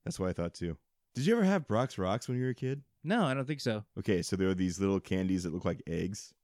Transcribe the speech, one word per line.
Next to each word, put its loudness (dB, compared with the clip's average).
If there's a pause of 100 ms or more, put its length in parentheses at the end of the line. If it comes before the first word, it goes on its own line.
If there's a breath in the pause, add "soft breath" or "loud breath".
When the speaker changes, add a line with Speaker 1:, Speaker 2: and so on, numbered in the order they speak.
Speaker 1:
That's -6
what 0
I -4
thought -4
too. -4 (380)
Did -2
you 6
ever 4
have 2
Brock's 0
Rocks 0
when -2
you -2
were 0
a -4
kid? -6 (220)
Speaker 2:
No, 2
I 0
don't -2
think -6
so. -2 (140)
Speaker 1:
Okay, 2
so -2
there 4
were 4
these 0
little 4
candies 0
that -2
looked -4
like -2
eggs -4